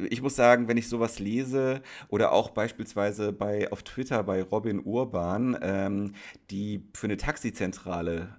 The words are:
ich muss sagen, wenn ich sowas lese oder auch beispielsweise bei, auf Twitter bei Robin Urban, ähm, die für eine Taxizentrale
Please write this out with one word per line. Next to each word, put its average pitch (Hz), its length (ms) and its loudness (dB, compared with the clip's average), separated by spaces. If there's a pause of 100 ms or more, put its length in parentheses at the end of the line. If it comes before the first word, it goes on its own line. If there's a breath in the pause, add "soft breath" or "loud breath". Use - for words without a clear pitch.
(100)
ich 117 100 -2
muss 135 140 -2
sagen, 120 320 8
wenn 117 100 4
ich 113 120 0
sowas 117 320 -2
lese 131 600 0 (280 loud breath)
oder 104 240 4
auch 107 180 4
beispielsweise 104 800 -2
bei, 104 380 -2
auf 101 140 -6
Twitter 127 400 -2
bei 95 180 2
Robin 104 420 0
Urban, 110 800 0
ähm, 98 500 -2 (380 loud breath)
die 101 320 -4 (100)
für - 140 -6
eine 104 120 0
Taxizentrale 92 1200 -4